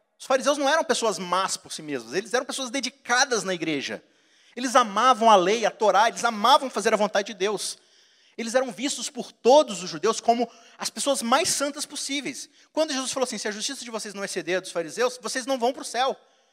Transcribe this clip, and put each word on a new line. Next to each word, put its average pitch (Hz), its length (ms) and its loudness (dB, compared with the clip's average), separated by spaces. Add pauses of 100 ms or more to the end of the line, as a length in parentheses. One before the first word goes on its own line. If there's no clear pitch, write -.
(180)
Os - 60 -20
fariseus 269 320 0
não 277 120 0
eram 311 160 2
pessoas 226 340 -2
más 185 380 -2
por - 160 -12
si - 100 -12
mesmos, 131 320 -8
eles 208 180 -6
eram 254 140 -2
pessoas 262 240 -8
dedicadas 247 760 0
na 190 80 -2
igreja. 147 500 -4 (540)
Eles 240 180 -2
amavam 226 560 4
a 214 60 10
lei, 202 280 4
a 185 60 2
Torá, 208 380 4
eles 185 160 -6
amavam 233 440 4
fazer 226 240 -2
a 214 40 4
vontade 202 320 0
de 233 60 -10
Deus. 196 440 -4 (580)
Eles 226 180 -4
eram 254 160 2
vistos 226 400 -6
por - 220 -10
todos 240 500 6
os 180 80 -10
judeus 165 300 -2
como 233 300 0 (280)
as 202 120 -6
pessoas 269 320 -2
mais 247 260 2
santas 285 360 -4
possíveis. 269 640 -8 (240)
Quando 311 200 0
Jesus 262 200 -4
falou 269 120 -2
assim, 240 140 -4
"Se 226 100 -6
a 214 40 -4
justiça 240 320 -8
de 240 60 -16
vocês 214 240 -10
não 196 100 -8
exceder 180 340 -2
a - 20 -8
dos 180 120 -12
fariseus, 185 480 -4
vocês 226 260 -8
não 269 120 -2
vão 240 140 0
pro 294 120 -10
céu." 247 320 -2 (360)